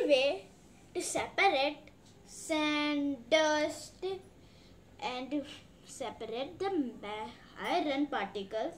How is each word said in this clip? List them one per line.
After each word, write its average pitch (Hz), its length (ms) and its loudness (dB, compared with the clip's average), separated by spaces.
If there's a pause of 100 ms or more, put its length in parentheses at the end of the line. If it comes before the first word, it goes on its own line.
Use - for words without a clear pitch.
way 285 420 4 (480)
to 359 60 -2
separate 294 760 2 (480)
sand, 208 920 0 (120)
dust, 302 760 2 (960)
and 254 440 -4 (420)
separate 240 720 -8
the 381 140 0
ma-, 220 580 -4 (340)
iron 285 440 2
particles. 220 720 -4